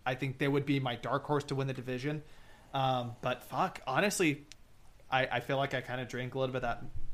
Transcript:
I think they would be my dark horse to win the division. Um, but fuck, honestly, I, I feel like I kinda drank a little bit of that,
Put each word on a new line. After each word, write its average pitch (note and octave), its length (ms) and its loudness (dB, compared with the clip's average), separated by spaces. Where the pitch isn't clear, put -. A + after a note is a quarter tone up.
I C3 100 0
think C3+ 240 -4
they C#3+ 100 2
would C#3 180 4
be C#3 140 4
my B2 160 -2
dark C3 280 -2
horse D3 200 2
to D3 100 -4
win C3+ 120 0
the C3+ 80 -2
division. C3 480 -4
Um, B2+ 380 2
but B2+ 220 -2
fuck, F3 420 -2
honestly, D#3 580 4
I, C3 160 4
I A#2+ 140 0
feel C3+ 160 -2
like C#3 160 0
I B2+ 80 0
kinda B2 240 -4
drank B2 300 -6
a C3+ 40 -2
little C3 140 0
bit B2+ 100 -2
of A#2+ 180 -2
that, - 40 -6